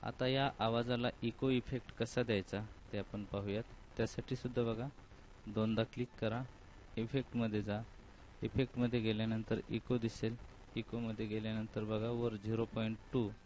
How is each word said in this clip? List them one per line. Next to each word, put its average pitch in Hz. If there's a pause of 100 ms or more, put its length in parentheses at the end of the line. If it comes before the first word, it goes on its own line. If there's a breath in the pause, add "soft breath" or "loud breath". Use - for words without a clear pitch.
आता 127
या 135 (100)
आवाजाला 117 (120)
इको 120
इफेक्ट 127
कसा 117
द्यायचा 104 (300)
ते 104
आपण 104
पाहूयात. 101 (340)
त्यासाठी 117
सुद्धा 123
बघा 113 (600)
दोनदा 110 (100)
क्लिक 123 (120)
करा, 113 (560)
इफेक्टमध्ये 117
जा, 104 (640)
इफेक्टमध्ये 120
गेल्यानंतर 110 (100)
इको 120
दिसेल, 113 (400)
इकोमध्ये 113
गेल्यानंतर 110
बघा 110 (120)
वर 113
झिरो 110
पॉइंट 110 (160)
टू 117 (180)